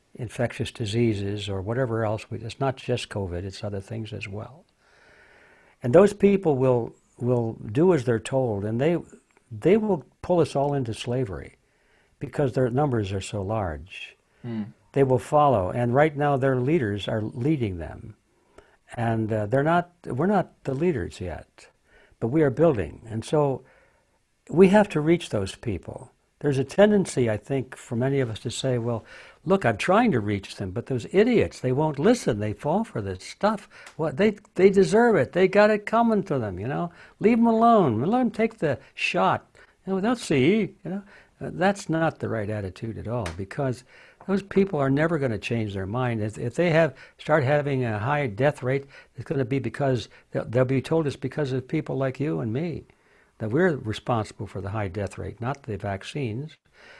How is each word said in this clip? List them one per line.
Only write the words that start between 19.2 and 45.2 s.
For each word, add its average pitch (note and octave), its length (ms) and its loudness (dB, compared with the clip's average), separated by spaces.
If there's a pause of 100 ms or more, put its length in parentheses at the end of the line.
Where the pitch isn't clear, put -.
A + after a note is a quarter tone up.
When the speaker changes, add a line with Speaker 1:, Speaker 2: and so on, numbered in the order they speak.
Speaker 1:
uh, G#2+ 140 -2
they're C3 180 0
not, E3+ 260 0 (160)
we're C3+ 200 -2
not G3+ 260 0 (120)
the C3+ 100 -4
leaders C3 460 -2
yet, - 460 -12 (540)
but A2+ 80 -2
we D#3 140 2
are C#3 80 4
building. A2+ 600 0
And A2 140 -6
so C#3+ 380 0 (840)
we F#3 200 6
have G#3 220 6
to D3+ 100 -2
reach E3 300 0
those G2 260 -4
people. - 560 -8 (260)
There's C#3+ 200 0
a G3+ 60 0
tendency, G3+ 680 4
I G#2+ 60 0
think, C3+ 380 -4
for - 220 -8
many C#3 240 0
of B2 100 -2
us G#2+ 100 -10
to A#2+ 100 -6
say, B2+ 280 -2
"Well, A#2 260 -4 (400)
look, G3 200 2
I'm A2+ 140 4
trying G#3+ 340 4
to A#2+ 80 2
reach G2+ 360 -4
them, G2 160 -6
but A#2 140 -6
those B2 240 -4
idiots, G3+ 480 2
they B2+ 140 -2
won't D3+ 260 0
listen. D#3+ 400 2
They G#2+ 140 -2
fall F3 320 -2
for - 160 -8
this G2 240 -8
stuff. - 440 -4 (280)
What, D3+ 220 -4
they, G#3+ 180 2 (180)
they F#3 140 8
deserve G3+ 480 6
it. C3 160 2
They F#3 160 4
got G#3 220 6
it G#3 160 0
coming A3+ 380 2
to D3 140 -2
them, G2+ 220 -4
you G#2+ 80 -4
know. E3 240 -4 (260)
Leave A3+ 200 4
'em A#3 80 4
alone. A3 560 6
Let A3+ 180 2
'em A#3+ 100 2
take A3+ 280 -2
the D3 200 -2 (160)
shot. F#3 520 0 (400)
You F#3+ 80 -2
know, F#3+ 60 -2
they'll A#3 160 0
see, E3+ 580 2 (100)
you D#3 60 -8
know." G3+ 120 -6 (380)
Uh, - 120 -8
that's G3 360 -2
not D#3+ 320 0
the A2 80 -6
right G#2+ 220 -4
attitude G#2 480 -8
at F2 100 -10
all, A2+ 180 -4 (100)
because B2 460 -6 (440)
those G3 160 -2
people F#3+ 360 0
are C3+ 120 0
never D#3 280 2
gonna A#2+ 200 -2